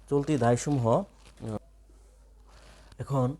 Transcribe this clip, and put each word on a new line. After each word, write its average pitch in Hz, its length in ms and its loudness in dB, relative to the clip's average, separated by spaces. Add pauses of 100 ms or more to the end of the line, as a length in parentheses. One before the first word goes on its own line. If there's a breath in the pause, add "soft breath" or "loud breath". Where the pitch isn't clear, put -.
চলতি 143 280 0
দায়সমূহ, 120 500 2
আহ, 113 680 -2 (1400 soft breath)
এখন 131 400 -2